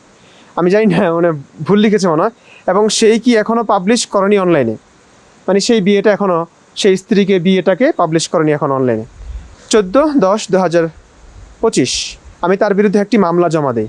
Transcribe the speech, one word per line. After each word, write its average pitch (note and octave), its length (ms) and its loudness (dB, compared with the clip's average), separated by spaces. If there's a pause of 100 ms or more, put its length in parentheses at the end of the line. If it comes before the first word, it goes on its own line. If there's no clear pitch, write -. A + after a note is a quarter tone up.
(560)
আমি F3 160 0
জানি G#3+ 140 2
না, F3 280 0
মানে E3+ 180 0 (360)
ভুল G#3 120 2
লিখেছে G3+ 280 0
মনে D#3+ 140 0
হয়। A3+ 100 0 (360)
"এবং G3+ 220 2
সেই A3 300 2
কি A#3+ 160 2
এখনো A3+ 280 0
পাবলিশ G#3+ 440 0
করেনি G3+ 320 0
অনলাইনে?" C#3+ 360 0 (720)
মানে G3 120 2
সেই A3+ 220 0
বিয়েটা G3+ 300 2
এখনো, F3+ 340 -2 (300)
সেই F#3+ 220 0
স্ত্রীকে F#3+ 420 0
বিয়েটাকে F#3+ 520 0
পাবলিশ E3 360 -2
করেনি D#3 240 0
এখন D3 200 -2
অনলাইনে। B2 340 -2 (640)
চোদ্দ A3 380 2 (100)
দশ G3 340 0
দু F#3 60 2
হাজার E3+ 300 0 (760)
পঁচিশ, - 560 -4 (240)
আমি F3+ 160 0
তার G#3 160 0
বিরুদ্ধে G#3 260 2
একটি G3+ 180 0
মামলা F3 320 2
জমা D3+ 240 0
দেই। A2 160 -4